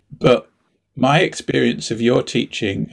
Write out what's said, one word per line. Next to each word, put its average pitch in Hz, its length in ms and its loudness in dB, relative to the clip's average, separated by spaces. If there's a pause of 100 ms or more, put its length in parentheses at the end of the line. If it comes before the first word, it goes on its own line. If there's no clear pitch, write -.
(200)
but - 320 2 (440)
my 135 260 2
experience - 680 -2
of 113 100 -4
your 123 200 4
teaching 110 720 -4